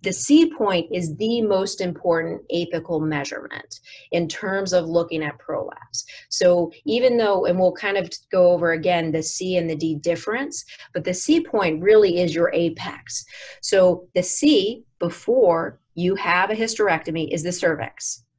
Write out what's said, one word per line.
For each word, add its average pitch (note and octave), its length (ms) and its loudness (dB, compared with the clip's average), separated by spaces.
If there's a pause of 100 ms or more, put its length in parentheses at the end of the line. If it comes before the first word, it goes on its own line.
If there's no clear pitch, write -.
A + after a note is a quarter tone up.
The F#3 100 -4
C D#4+ 420 2
point F#3 380 0
is E3 240 -4
the A#3 240 -2
most G3 400 -2
important E3 640 -2 (100)
apical E3+ 480 -4
measurement - 800 -8 (320)
in E3+ 160 -2
terms G3 460 -4
of E3+ 120 2
looking E3+ 360 -2
at D3 160 -6
prolapse. - 680 -10 (240)
So F3 420 2 (140)
even B3 320 2
though, G3+ 300 2
and F3+ 120 0
we'll F3+ 140 4
kind G3+ 240 -4
of F3+ 140 -4 (200)
go F3+ 220 6
over E3+ 200 2
again E3 400 0
the D#3+ 100 -2
C F#3 340 -4
and E3+ 120 0
the D#3 80 -4
D D#3+ 200 -2
difference, G#3 680 -4 (280)
but F3 120 -6
the F3+ 100 -2
C D#4+ 280 2
point E3+ 400 -2
really G3+ 360 6
is F3 160 2
your E3+ 180 2
apex. - 720 -4 (380)
So F#3 520 4
the F3+ 80 2
C A#3 600 2 (140)
before F3 840 2 (140)
you F3+ 220 0
have F#3 340 0
a A3 40 0
hysterectomy F#3+ 800 -2
is E3 100 -4
the F3 100 -4
cervix. - 720 -4 (140)